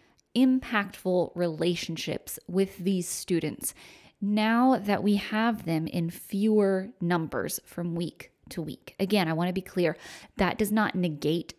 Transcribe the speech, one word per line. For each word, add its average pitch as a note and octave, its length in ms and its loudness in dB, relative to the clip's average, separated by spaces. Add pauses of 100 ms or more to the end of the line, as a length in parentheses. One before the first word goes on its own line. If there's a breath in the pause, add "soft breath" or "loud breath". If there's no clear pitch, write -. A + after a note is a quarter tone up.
(360 soft breath)
impactful G#3 960 2
relationships E3 1040 -2 (100)
with F#3+ 300 0
these F3+ 300 0
students - 640 -4 (480 loud breath)
now A3 560 4
that G3+ 240 0
we G3+ 140 4
have A3 500 -2
them D#3+ 220 0
in E3+ 240 -2
fewer G3 800 2 (120)
numbers E3+ 640 -2
from E3+ 300 -6
week - 360 -6 (180)
to - 100 -8
week? - 400 -12
Again, G3 280 2
I D#3+ 60 0
want E3+ 160 0
to F#3 40 -2
be F#3 80 -2
clear, E3+ 340 0 (420 loud breath)
that F3+ 200 0
does G#3 140 0
not G#3+ 240 2
negate E3 640 -2